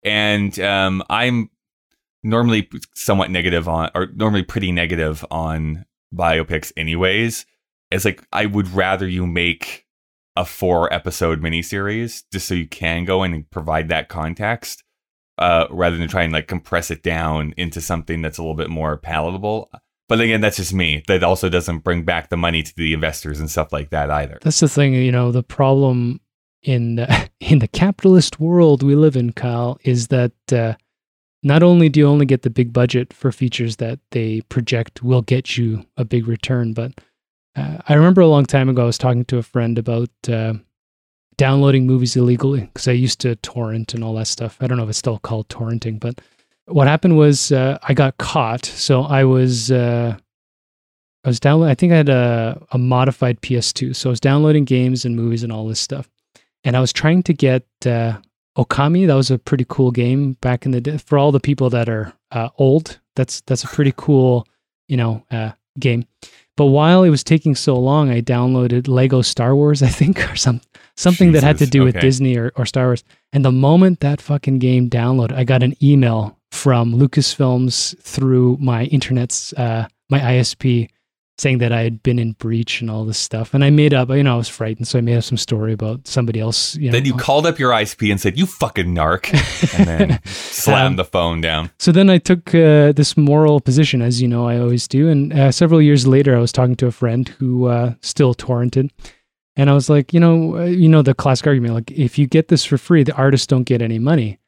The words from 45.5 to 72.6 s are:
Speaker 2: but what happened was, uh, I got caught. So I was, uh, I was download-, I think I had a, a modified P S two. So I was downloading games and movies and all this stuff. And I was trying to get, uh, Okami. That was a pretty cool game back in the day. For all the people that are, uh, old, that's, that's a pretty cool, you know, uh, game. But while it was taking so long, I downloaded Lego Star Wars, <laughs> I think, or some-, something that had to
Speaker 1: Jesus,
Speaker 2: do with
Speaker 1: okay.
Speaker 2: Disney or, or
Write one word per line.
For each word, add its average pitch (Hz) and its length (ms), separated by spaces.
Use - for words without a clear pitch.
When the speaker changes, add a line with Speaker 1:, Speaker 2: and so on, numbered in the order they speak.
Speaker 2:
but 120 200
what 139 160
happened 160 300
was, 147 340
uh, 135 320
I 139 100
got 135 240
caught. 120 480
So - 380
I 139 200
was, 127 480
uh, 120 460
I - 20
was 120 120
download-, 160 300
I 131 60
think 175 180
I 165 40
had 147 120
a, 120 520
a 135 60
modified 127 640
P 127 160
S - 160
two. 127 200
So - 160
I - 20
was 120 80
downloading 147 460
games 127 400
and 120 100
movies 117 280
and 117 80
all 110 160
this 110 120
stuff. - 300
And 127 140
I - 20
was 127 140
trying 175 300
to 170 100
get, 131 320
uh, 117 320
Okami. 156 500
That 151 80
was 135 160
a 127 60
pretty 127 320
cool 127 220
game 127 500
back 123 240
in 135 60
the 123 100
day. 147 160
For - 200
all 143 140
the 139 80
people 139 300
that 117 180
are, 110 260
uh, 117 260
old, 143 420
that's, - 260
that's - 220
a 127 40
pretty 139 280
cool, 127 520
you 131 100
know, 113 340
uh, 110 200
game. 120 260
But 147 80
while 156 380
it 180 60
was 143 140
taking 156 320
so 131 240
long, 139 300
I 120 100
downloaded 123 720
Lego 127 320
Star 120 340
Wars, 147 280
<laughs> - 0
I 131 40
think, 147 420
or - 60
some-, 120 240
something 180 360
that 147 100
had 151 160
to 147 60
Speaker 1:
Jesus, 127 60
Speaker 2:
do 135 140
with 123 100
Speaker 1:
okay. 110 100
Speaker 2:
Disney 131 320
or, 117 200
or 123 80